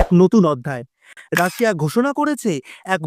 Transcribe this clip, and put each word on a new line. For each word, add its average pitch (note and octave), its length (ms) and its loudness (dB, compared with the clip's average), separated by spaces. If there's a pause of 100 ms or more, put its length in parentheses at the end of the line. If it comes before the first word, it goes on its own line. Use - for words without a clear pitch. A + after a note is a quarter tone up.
এক - 60 0 (140)
নতুন F#3 220 6 (100)
অধ্যায়। B2+ 300 -10 (580)
রাশিয়া G#3+ 300 -2 (120)
ঘোষণা A#3+ 360 -2
করেছে D4 320 -2 (420)
এক E3+ 140 -4